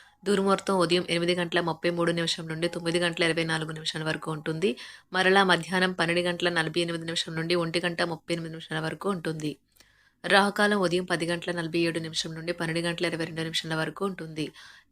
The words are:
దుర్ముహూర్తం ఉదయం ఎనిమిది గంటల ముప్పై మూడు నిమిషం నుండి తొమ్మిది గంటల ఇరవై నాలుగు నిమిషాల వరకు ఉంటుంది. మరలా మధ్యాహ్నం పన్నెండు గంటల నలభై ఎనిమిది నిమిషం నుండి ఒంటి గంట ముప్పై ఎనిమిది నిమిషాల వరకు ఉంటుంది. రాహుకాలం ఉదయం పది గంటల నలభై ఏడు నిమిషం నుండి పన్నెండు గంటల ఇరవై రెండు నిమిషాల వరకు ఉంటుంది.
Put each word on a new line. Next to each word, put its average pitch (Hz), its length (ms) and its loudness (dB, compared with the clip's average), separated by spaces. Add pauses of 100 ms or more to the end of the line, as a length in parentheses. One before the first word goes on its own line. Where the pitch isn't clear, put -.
(260)
దుర్ముహూర్తం 196 560 2
ఉదయం 175 300 4
ఎనిమిది 170 260 2
గంటల 175 300 0
ముప్పై 160 260 0
మూడు 170 240 0
నిమిషం 165 320 -4
నుండి 160 240 -2
తొమ్మిది 170 280 -2
గంటల 170 260 0
ఇరవై 165 200 0
నాలుగు 160 280 -4
నిమిషాల 156 320 -6
వరకు 156 260 -4
ఉంటుంది. 160 360 -2 (420)
మరలా 185 360 6
మధ్యాహ్నం 180 500 4
పన్నెండు 170 280 2
గంటల 175 220 0 (100)
నలభై 160 240 0
ఎనిమిది 170 260 -4
నిమిషం 165 300 -4
నుండి 165 240 0
ఒంటి 165 220 0
గంట 175 180 0 (100)
ముప్పై - 220 -6
ఎనిమిది 165 200 -6
నిమిషాల 160 300 -6
వరకు 160 300 -4
ఉంటుంది. 156 360 -4 (760)
రాహుకాలం 202 600 6
ఉదయం 180 240 0
పది 165 200 0
గంటల 175 280 -2
నలభై 165 300 0
ఏడు 165 180 -2
నిమిషం 160 320 -6
నుండి 170 220 -4
పన్నెండు 165 260 0
గంటల 170 240 -2
ఇరవై 165 200 -2
రెండు 160 180 -4
నిమిషాల 160 340 -4
వరకు 156 280 -4
ఉంటుంది. 160 360 -6 (460)